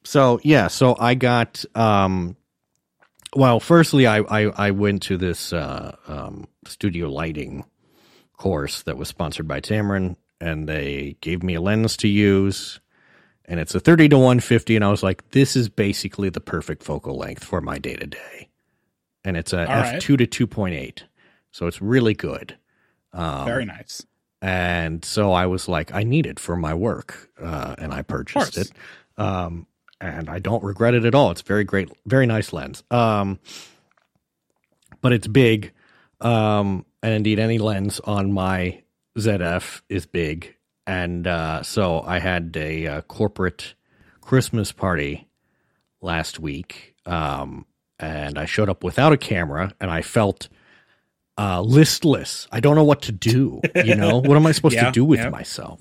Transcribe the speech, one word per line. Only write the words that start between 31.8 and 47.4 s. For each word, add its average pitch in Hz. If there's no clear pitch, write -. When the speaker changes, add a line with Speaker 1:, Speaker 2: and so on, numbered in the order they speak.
Speaker 1:
very 131
nice 110
lens. -
Um, 107
but 127
it's 113
big. 110
Um, 104
and 113
indeed, 107
any 113
lens 101
on 101
my 92
Z 110
F 87
is 95
big. 82
And, 87
uh, 80
so 87
I 90
had 85
a, 80
uh, 76
corporate -
Christmas 117
party 73
last 82
week. -
Um, 71